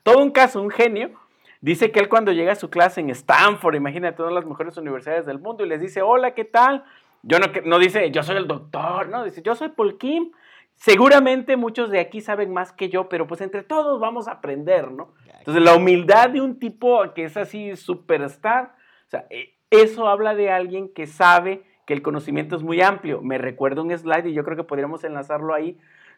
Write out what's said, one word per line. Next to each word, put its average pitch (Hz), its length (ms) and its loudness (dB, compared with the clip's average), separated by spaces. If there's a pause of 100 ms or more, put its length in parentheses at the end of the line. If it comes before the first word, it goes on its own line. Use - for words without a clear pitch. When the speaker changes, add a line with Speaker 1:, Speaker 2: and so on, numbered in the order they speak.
Speaker 1:
Todo 247 160 6
un 285 120 2
caso, 254 300 2
un 202 80 -4
genio. 233 400 0 (520)
Dice 170 300 0
que - 80 2
él 202 80 4
cuando 214 240 2
llega 170 220 0
a - 20 -2
su 185 140 -12
clase 175 320 2
en 147 80 -4
Stanford, 156 680 2
imagínate, 165 460 -6
una 165 80 -4
de 175 60 -4
las 175 100 -4
mejores 165 320 -10
universidades 151 480 -6
del 139 140 -10
mundo, 208 260 -8
y - 20 -6
les 156 140 -6
dice, 190 200 -6
"Hola, 247 320 2
¿qué 226 120 -8
tal?". 254 400 2 (380)
Yo 165 160 4
no, 196 120 0
que, 185 100 -6
no 165 180 2
dice, 185 320 2
"Yo 151 120 -2
soy 180 140 -4
el 190 100 -6
doctor", 160 640 -8
no, 233 160 -8
dice, 175 160 -12
"Yo 214 140 -2
soy 302 120 -10
Paul 208 300 -2
Kim. 330 340 -4 (440)
Seguramente 262 840 4
muchos 233 320 -6
de 196 100 0
aquí 175 220 -6
saben 208 320 -6
más 180 180 -8
que - 160 -10
yo, 185 220 -6
pero, 165 180 -6
pues, 170 140 -12
entre 196 220 -10
todos 294 360 -2
vamos 226 300 -6
a - 60 -12
aprender", 147 560 -4
¿no? 135 220 -16 (120)
Speaker 2:
Ya, - 140 -20
Speaker 1:
Entonces, 156 220 0
la 170 140 10
humildad 180 540 6
de 269 100 -2
un 262 200 -4
tipo 240 540 -2
que 165 120 -8
es 156 100 -12
así 202 400 -10
superstar, 175 1000 -4 (320)
o - 20 -20
sea, - 200 -10
eh, - 260 -18 (140)
eso 220 380 4
habla 214 280 0
de 202 140 -2
alguien 185 440 -4
que 156 140 -12
sabe 175 560 2 (220)
que - 80 -2
el 143 80 -4
conocimiento 151 540 -6
es 156 80 -8
muy 165 180 0
amplio. 185 400 0
Me 127 160 -6
recuerdo 135 460 -4
un 170 140 -4
slide, 165 300 -4
y 165 60 -6
yo 147 120 -4
creo 160 100 -8
que 165 80 -10
podríamos 147 400 -8
enlazarlo 151 500 -8
ahí, 156 240 -6 (400)